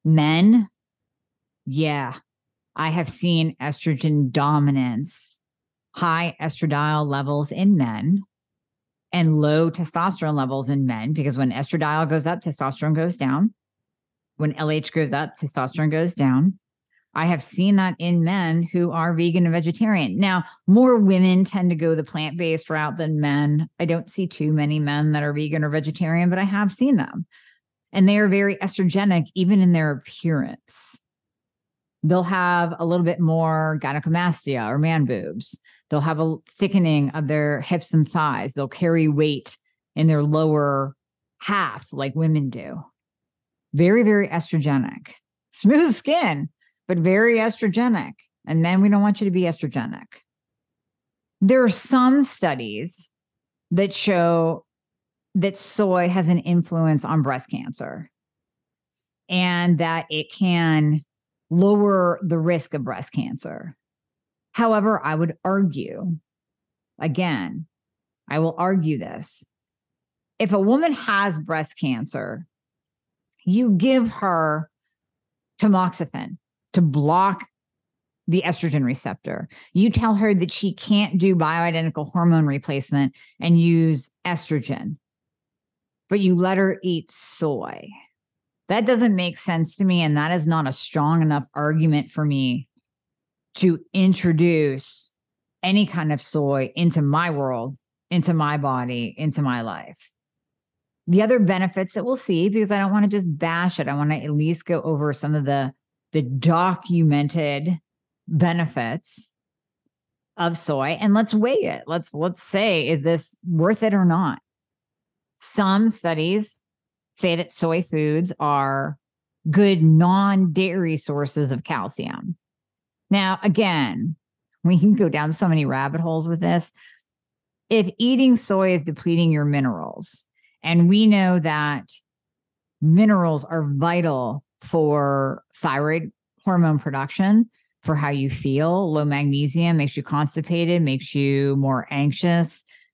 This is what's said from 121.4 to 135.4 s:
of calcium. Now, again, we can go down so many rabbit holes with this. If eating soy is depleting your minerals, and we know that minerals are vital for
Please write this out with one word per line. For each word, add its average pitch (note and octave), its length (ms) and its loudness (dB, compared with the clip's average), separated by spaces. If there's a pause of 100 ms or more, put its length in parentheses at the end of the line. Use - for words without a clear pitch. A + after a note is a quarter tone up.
of C3 140 -6
calcium. C#3+ 720 -8 (720)
Now, F#3+ 340 0
again, D#3+ 760 0 (480)
we F3 140 4
can G3 140 6
go G3 160 2
down D3+ 240 -2
so F#3 160 0
many D#3+ 160 2
rabbit C#3 380 -2
holes D#3+ 260 -2
with E3+ 120 -2
this. E3+ 320 0 (960)
If G#3+ 180 4 (100)
eating B3+ 380 4
soy F#3+ 360 2
is E3+ 120 0
depleting E3 480 0
your D3 140 2
minerals, B2+ 800 -4 (380)
and E3+ 280 4
we G#3+ 160 6
know F#3+ 320 4
that D3+ 520 0 (920)
minerals E3+ 640 4
are D#3+ 220 -4 (100)
vital D3 680 -2 (160)
for C#3 800 0 (120)